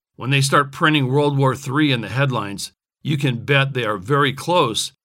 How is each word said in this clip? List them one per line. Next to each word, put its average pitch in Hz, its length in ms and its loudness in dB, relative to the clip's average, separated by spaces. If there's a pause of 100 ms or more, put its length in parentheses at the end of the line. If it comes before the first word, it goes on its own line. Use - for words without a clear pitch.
(180)
When 113 120 -6
they 139 120 4
start 139 300 2
printing 151 360 2
World 143 300 2
War 131 180 2
Three 139 360 0
in 120 100 -2
the 104 80 -8
headlines, 110 640 -4 (300)
you 147 160 -2
can 123 280 -4
bet 139 280 2
they 123 120 -2
are 107 120 -2
very 135 360 0
close 139 580 0 (140)